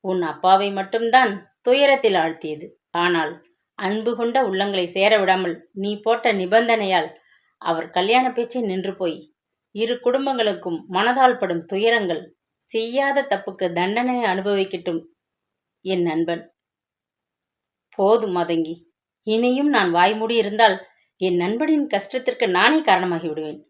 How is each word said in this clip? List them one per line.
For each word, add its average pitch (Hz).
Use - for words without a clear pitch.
உன் 185
அப்பாவை 190
மட்டும்தான் 226
துயரத்தில் 269
ஆழ்த்தியது. 160
ஆனால் 170
அன்பு 214
கொண்ட 233
உள்ளங்களை 196
சேர 190
விடாமல் 185
நீ 202
போட்ட 233
நிபந்தனையால் 196
அவர் 170
கல்யாண 226
பேச்சே 240
நின்று 190
போய் 165
இரு 226
குடும்பங்களுக்கும் 240
மனதால் 247
படும் 175
துயரங்கள். 202
செய்யாத 262
தப்புக்கு 196
தண்டனை 220
அனுபவிக்கட்டும் 190
என் 185
நண்பன். 165
போதும் 208
மாதங்கி, 170
இனியும் 247
நான் 208
வாய்மூடி 214
இருந்தால் 214
என் 185
நண்பனின் 277
கஷ்டத்திற்கு 254
நானே 208
காரணமாகி 180
விடுவேன். 151